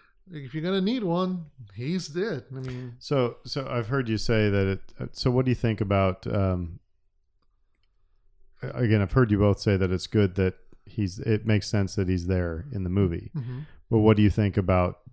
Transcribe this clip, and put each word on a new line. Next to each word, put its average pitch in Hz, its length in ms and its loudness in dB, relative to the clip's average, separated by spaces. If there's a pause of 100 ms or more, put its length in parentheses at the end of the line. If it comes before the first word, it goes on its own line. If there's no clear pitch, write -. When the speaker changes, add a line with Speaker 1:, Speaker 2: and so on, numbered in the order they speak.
(320)
Speaker 1:
if 139 240 -14
you're 156 80 -6
gonna 190 180 0
need 226 220 0
one, 180 420 -2 (300)
he's 147 400 -6
it. 180 360 -4
I 131 80 -12
mean, 127 400 -10
Speaker 2:
So, 127 460 -2
so 135 220 -8
I've 120 200 -4
heard 131 220 -2
you 110 100 0
say 110 300 2
that 98 180 2
it, - 320 -4
uh, - 140 -6
so - 180 0
what 127 140 2
do 127 60 2
you 120 40 2
think 110 260 -2
about, 98 460 2
um, 92 520 -2 (1800)
a-, 131 100 -8
again, 113 300 2
I've 95 100 -2
heard 123 200 4
you 101 80 4
both 101 200 4
say 101 180 2
that 92 140 0
it's 90 160 -4
good 101 280 2
that 92 200 0 (300)
he's, 98 340 -6
it 110 260 -2
makes 107 220 0
sense 98 280 -2
that 95 120 0
he's 90 200 -2
there 87 440 -2
in 98 120 -6
the 90 60 -4
movie. 90 460 0
Speaker 1:
Mm-hmm. 127 240 -8 (300)
Speaker 2:
But 113 100 4
what 107 180 6
do 104 60 6
you 104 80 8
think 104 260 2
about 90 420 2 (140)